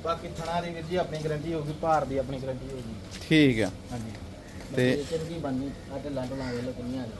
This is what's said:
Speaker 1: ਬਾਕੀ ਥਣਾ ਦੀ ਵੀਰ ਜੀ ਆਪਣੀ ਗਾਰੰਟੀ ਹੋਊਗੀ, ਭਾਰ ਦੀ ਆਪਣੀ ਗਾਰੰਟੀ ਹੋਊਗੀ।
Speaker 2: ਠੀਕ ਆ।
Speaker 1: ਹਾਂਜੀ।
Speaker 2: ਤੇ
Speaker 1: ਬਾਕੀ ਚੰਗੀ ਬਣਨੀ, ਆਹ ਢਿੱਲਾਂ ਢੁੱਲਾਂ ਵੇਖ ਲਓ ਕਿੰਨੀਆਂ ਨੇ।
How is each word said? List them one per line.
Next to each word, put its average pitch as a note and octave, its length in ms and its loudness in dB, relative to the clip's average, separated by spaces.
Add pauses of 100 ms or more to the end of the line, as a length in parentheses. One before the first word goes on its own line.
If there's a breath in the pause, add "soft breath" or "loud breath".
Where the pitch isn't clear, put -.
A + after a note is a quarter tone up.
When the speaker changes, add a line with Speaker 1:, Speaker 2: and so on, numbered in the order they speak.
Speaker 1:
ਬਾਕੀ E3 240 -2
ਥਣਾ E3+ 340 -2
ਦੀ F3 80 -4
ਵੀਰ E3 140 -6
ਜੀ E3 120 -4
ਆਪਣੀ D#3 280 0
ਗਾਰੰਟੀ D3+ 300 -2
ਹੋਊਗੀ, D3+ 280 -2
ਭਾਰ D#3 240 4
ਦੀ C3+ 120 -2
ਆਪਣੀ C3 200 0
ਗਾਰੰਟੀ C3 340 -6
ਹੋਊਗੀ। A#2+ 240 -8 (340)
Speaker 2:
ਠੀਕ C#3 320 10
ਆ। F#2 100 4 (200)
Speaker 1:
ਹਾਂਜੀ। A2+ 200 -4 (640)
Speaker 2:
ਤੇ B2+ 200 6
Speaker 1:
ਬਾਕੀ C#3+ 220 -2
ਚੰਗੀ D#3+ 220 -4
ਬਣਨੀ, C3+ 320 -2 (220)
ਆਹ C#3 60 -4
ਢਿੱਲਾਂ C3+ 280 -4
ਢੁੱਲਾਂ C3 260 -4
ਵੇਖ A#2+ 100 -2
ਲਓ B2+ 80 -4
ਕਿੰਨੀਆਂ B2 320 -4
ਨੇ। A#2 60 -6 (100)